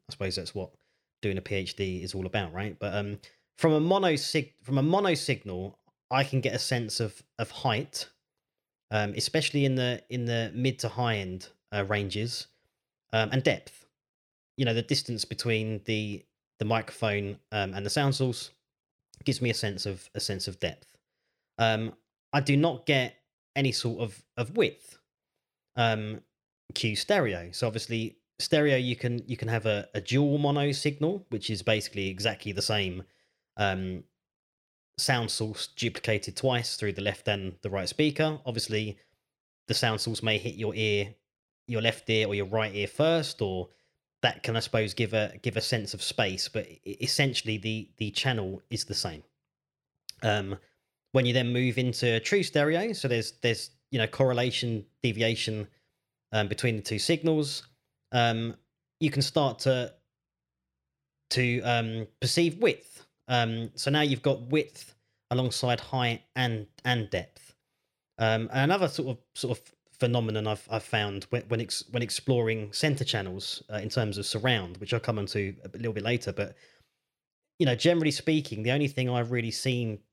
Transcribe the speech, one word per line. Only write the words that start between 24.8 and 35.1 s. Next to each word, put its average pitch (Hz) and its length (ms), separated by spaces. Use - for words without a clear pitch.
Um, 107 460
cue 107 220
stereo. 98 560
So 120 160
obviously 110 480
stereo, 147 360
you 127 200
can, 120 320
you 123 80
can 113 100
have 113 200
a, 104 280
a 104 60
dual 143 380
mono 143 340
signal, 151 560
which 107 220
is 95 120
basically 104 460
exactly 101 420
the 98 120
same, 95 420
um, 95 460
sound 120 320